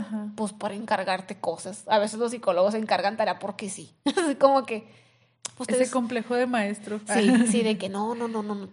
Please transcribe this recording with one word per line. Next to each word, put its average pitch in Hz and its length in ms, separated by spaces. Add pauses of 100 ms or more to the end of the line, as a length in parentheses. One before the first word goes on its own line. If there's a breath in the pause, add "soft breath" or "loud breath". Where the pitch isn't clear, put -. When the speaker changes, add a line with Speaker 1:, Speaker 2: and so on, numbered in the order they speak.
Speaker 1:
ajá. 208 300
Speaker 2:
pues, 214 180
por 202 200
encargarte 190 640
cosas. - 480
A 220 100
veces 214 220
los 233 120
psicólogos 202 420
se 220 60
encargan 208 380
tarea 202 220
porque - 300
sí. - 240 (120)
<laughs> - 0
Así 302 300
como 269 300
que, 226 220 (720 soft breath)
pues, 254 120
Speaker 1:
Ese 247 80
Speaker 2:
ustedes 247 140
Speaker 1:
complejo 240 440
de 247 120
maestro. 208 600
Speaker 2:
Sí, 220 240
Speaker 1:
<laughs> 233 180
Speaker 2:
sí, 226 140
de 220 140
que 185 100
no, 208 280
no, 233 120
no, 220 160
no, 208 120
no. 196 180